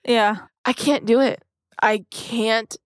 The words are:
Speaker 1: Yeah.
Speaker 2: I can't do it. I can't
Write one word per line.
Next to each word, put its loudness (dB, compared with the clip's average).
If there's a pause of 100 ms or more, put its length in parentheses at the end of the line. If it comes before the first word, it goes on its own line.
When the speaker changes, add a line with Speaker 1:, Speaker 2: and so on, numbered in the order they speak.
Speaker 1:
Yeah. 2 (280)
Speaker 2:
I 0
can't 0
do 4
it. 0 (380)
I 0
can't -4 (100)